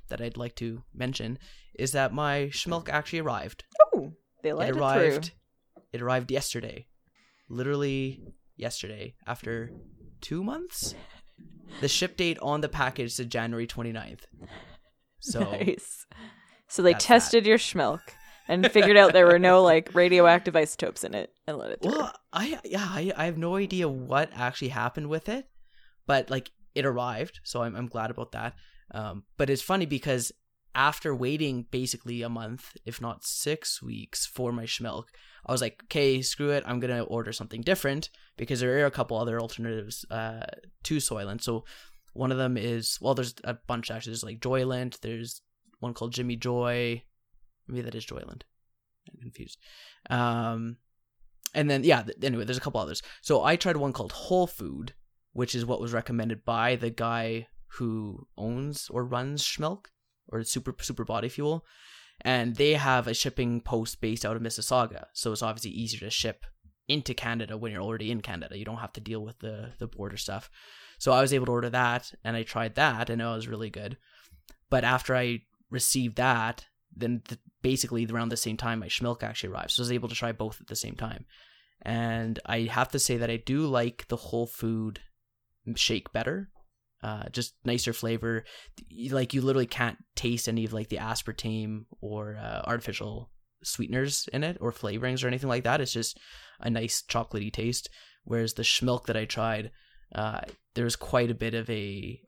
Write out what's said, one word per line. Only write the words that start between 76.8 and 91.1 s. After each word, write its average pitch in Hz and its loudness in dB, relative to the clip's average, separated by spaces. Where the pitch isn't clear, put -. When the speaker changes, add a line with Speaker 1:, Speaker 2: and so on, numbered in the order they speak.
Speaker 1:
then 120 -2
th-, - -12
basically 123 0
around 117 -2
the 117 -4
same 110 -2
time, 117 -2
my 107 -8
schmilk - -2
actually 110 -6
arrived. - -6
So - 0
I - -2
was 120 -2
able 120 -2
to 117 -8
try 117 -4
both 110 -8
at - -20
the - -8
same 110 -6
time. - -8
And 113 -2
I 117 -2
have 120 0
to 143 -2
say 127 0
that 117 -2
I 117 -2
do 135 0
like 120 0
the 120 -4
whole 117 -2
food 110 -4
shake - 0
better. 160 -4
Uh, 107 -8
just - -4
nicer 120 -2
flavor. 113 -4
Y-, - -10
like, 131 0
you 135 2
literally 131 2
can't 120 -4
taste 117 -2
any 113 0
of, 113 -6
like, 107 -6
the 104 -4
aspartame 110 -6